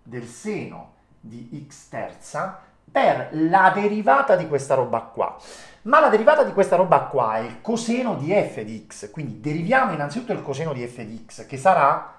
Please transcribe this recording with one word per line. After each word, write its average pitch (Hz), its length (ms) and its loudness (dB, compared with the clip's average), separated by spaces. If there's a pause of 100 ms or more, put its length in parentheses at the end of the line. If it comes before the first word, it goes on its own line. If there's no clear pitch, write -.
del 117 240 -12
seno - 680 -10 (260)
di 127 500 -16
x - 200 -20
terza 147 680 -10 (320)
per 156 420 2
la 170 440 4
derivata 208 640 2
di 165 100 -4
questa 139 280 0
roba 117 260 0
qua. - 360 -6 (460)
Ma 277 160 6
la 294 80 6
derivata 226 380 4
di 196 80 -6
questa 185 240 2
roba 165 240 4
qua 117 340 -2
è 113 60 -2
il 120 200 -12
coseno 233 540 -2
di 143 180 -4
f 151 280 0
di 107 260 -12
x, - 240 -16
quindi 113 300 -10
deriviamo 180 500 0
innanzitutto 147 400 -6
il - 100 -4
coseno 147 300 -6
di 120 160 -6
f 120 140 -14
di 110 260 -14
x, - 180 -18
che - 120 -12
sarà 156 600 2